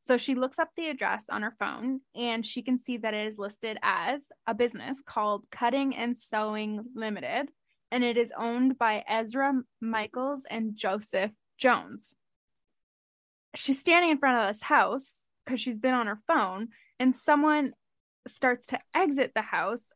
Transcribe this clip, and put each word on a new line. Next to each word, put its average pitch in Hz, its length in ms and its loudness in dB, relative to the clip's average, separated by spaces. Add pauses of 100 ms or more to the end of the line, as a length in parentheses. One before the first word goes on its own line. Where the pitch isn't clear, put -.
So 247 140 4
she 262 180 0
looks 254 240 -2
up 320 160 0
the 330 140 -4
address 220 400 -2
on 208 140 -4
her 220 160 -4
phone, 247 420 -4 (140)
and 233 320 -4
she - 160 -6
can 254 180 0
see 247 160 -6
that 220 160 -4
it 214 140 -4
is 214 120 -8
listed 208 440 -8
as 196 400 0 (240)
a 226 80 -2
business 240 500 -2
called 208 460 -2
Cutting 269 440 0
and 240 220 -4
Sewing 214 680 -4 (120)
Limited, 214 560 -4 (400)
and 247 120 2
it 233 140 2
is 233 220 2
owned 247 400 2
by 214 280 2
Ezra 226 460 0 (300)
Michaels 247 680 -4
and 220 240 -4
Joseph 208 580 -2 (260)
Jones. 110 560 0 (1400)
She's - 260 0
standing 339 300 6
in 294 80 4
front 254 200 4
of 208 100 2
this 214 140 -4
house 269 640 2 (180)
'cause 247 160 -4
she's 233 180 -4
been 254 160 2
on 233 120 2
her 214 200 -6
phone, 220 420 0 (300)
and 254 160 4
someone 302 600 4 (520)
starts 247 420 0
to 254 120 -4 (140)
exit 285 400 2
the 220 80 0
house 202 540 -2